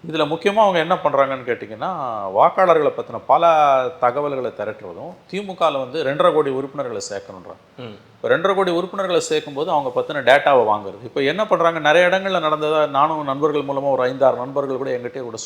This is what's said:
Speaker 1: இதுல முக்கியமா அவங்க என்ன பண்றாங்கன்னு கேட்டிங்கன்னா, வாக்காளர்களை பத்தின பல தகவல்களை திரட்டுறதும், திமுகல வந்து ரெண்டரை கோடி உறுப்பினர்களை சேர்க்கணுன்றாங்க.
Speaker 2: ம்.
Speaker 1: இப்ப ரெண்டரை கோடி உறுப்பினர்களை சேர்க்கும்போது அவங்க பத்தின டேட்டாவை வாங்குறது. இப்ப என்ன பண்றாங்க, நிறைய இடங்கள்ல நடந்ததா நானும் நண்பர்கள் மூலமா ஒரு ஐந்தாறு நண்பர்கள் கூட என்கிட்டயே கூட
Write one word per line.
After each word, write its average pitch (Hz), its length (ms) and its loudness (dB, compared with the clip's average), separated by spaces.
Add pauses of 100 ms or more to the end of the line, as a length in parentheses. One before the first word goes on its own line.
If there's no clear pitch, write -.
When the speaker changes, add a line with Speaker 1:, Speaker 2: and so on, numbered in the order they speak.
Speaker 1:
இதுல 156 280 -2
முக்கியமா 196 200 -2
அவங்க 196 240 4
என்ன 165 160 2
பண்றாங்கன்னு 135 500 0
கேட்டிங்கன்னா, 120 500 -6 (420)
வாக்காளர்களை 165 540 4
பத்தின 117 360 -10
பல 165 280 4 (440)
தகவல்களை 127 580 -2
திரட்டுறதும், 104 560 -10 (180)
திமுகல 175 480 -2
வந்து 135 240 -6
ரெண்டரை 156 300 2
கோடி 147 160 2
உறுப்பினர்களை 131 600 -6
சேர்க்கணுன்றாங்க. 95 720 -14
Speaker 2:
ம். 110 140 -14 (200)
Speaker 1:
இப்ப - 140 -6
ரெண்டரை 175 260 2
கோடி 185 160 0
உறுப்பினர்களை 180 580 -2
சேர்க்கும்போது 151 360 -4
அவங்க 143 320 -2
பத்தின 127 140 -4
டேட்டாவை 139 540 6
வாங்குறது. 101 380 -2
இப்ப 127 180 -6
என்ன 170 260 0
பண்றாங்க, 165 320 2
நிறைய 156 280 4
இடங்கள்ல 190 340 0
நடந்ததா 151 460 0
நானும் 151 360 0
நண்பர்கள் 143 420 0
மூலமா 139 260 -2
ஒரு 127 100 0
ஐந்தாறு 127 360 2
நண்பர்கள் 135 400 -4
கூட 131 200 -4
என்கிட்டயே 123 240 -10
கூட 113 240 -10